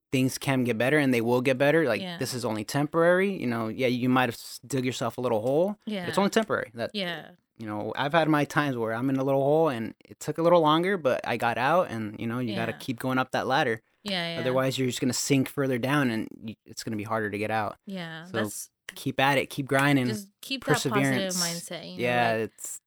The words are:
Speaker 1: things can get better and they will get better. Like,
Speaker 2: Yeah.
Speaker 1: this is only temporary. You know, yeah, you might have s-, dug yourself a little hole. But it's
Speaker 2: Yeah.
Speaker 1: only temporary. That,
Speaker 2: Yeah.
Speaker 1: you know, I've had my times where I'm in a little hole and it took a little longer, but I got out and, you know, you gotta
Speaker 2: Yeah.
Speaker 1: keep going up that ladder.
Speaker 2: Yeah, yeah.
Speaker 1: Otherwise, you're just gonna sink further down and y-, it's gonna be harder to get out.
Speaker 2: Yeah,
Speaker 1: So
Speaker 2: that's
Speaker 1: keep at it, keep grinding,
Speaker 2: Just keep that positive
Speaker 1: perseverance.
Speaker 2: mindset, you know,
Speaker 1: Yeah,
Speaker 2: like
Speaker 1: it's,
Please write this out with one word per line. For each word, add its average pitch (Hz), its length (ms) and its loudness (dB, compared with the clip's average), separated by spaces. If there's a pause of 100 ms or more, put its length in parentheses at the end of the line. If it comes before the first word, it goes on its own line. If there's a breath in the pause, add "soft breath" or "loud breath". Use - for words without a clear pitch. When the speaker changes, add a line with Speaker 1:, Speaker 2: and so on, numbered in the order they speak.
(120)
Speaker 1:
things 131 260 2
can 131 280 0
get 120 120 0
better 131 220 4
and 135 140 4
they 120 80 4
will 120 200 2
get 127 160 2
better. 147 300 4
Like, 110 140 0
Speaker 2:
Yeah. 175 180 -8
Speaker 1:
this 127 140 -4
is 120 120 -6
only 107 200 -2
temporary. 170 680 2
You 160 140 -4
know, 117 220 -2
yeah, 110 180 0
you 123 220 2
might 127 200 4
have 110 60 -8
s-, - 320 -14
dug 131 180 -2
yourself 120 320 -4
a 127 40 -6
little 117 200 0
hole. 156 360 2 (260)
But 170 60 -6
it's - 80 -2
Speaker 2:
Yeah. - 20 4
Speaker 1:
only 196 120 4
temporary. 214 440 -2
That, 113 180 -6
Speaker 2:
Yeah. 175 420 -8 (220)
Speaker 1:
you 113 100 -10
know, 107 300 -6
I've 143 160 -2
had 160 160 4
my 147 160 4
times 143 320 -2
where 113 160 -2
I'm 123 160 -2
in 135 80 0
a 135 80 0
little 139 180 2
hole 151 260 4
and 113 260 -6 (100)
it - 140 -20
took - 200 -6
a 165 40 0
little 170 180 6
longer, 170 360 4
but 135 300 2
I 120 100 0
got 117 200 0
out 156 340 2
and, 110 280 -6
you 113 80 -6
know, 117 120 -4
you 117 160 -4
gotta 113 180 -2
Speaker 2:
Yeah. - 0 -
Speaker 1:
keep - 260 -8
going 127 200 -2
up 131 120 -2
that 104 160 0
ladder. 127 340 2 (220)
Speaker 2:
Yeah, 185 260 -4
yeah. 165 280 -2
Speaker 1:
Otherwise, 131 220 0
you're 131 80 2
just 120 140 -4
gonna 127 120 0
sink - 360 2
further 135 300 -2
down 131 320 2
and 110 160 -2 (100)
y-, 107 180 -12 (100)
it's - 180 -14
gonna 110 140 -6
be 101 60 -6
harder 110 280 -2
to 104 80 -4
get 104 120 -2
out. 110 340 -2
Speaker 2:
Yeah, 165 400 -12
Speaker 1:
So 185 80 -14
Speaker 2:
that's - 360 -4 (260)
Speaker 1:
keep - 240 -4
at 139 200 4
it, - 120 -2
keep 139 160 -6
grinding, 135 380 4
Speaker 2:
Just 107 240 -4 (120)
keep 269 240 -10
that 247 200 2
positive 185 500 0
Speaker 1:
perseverance. - 0 -
Speaker 2:
mindset, 170 580 -6
you 180 60 -12
know, 120 140 0
Speaker 1:
Yeah, 120 200 2
Speaker 2:
like 110 40 0
Speaker 1:
it's, - 500 -8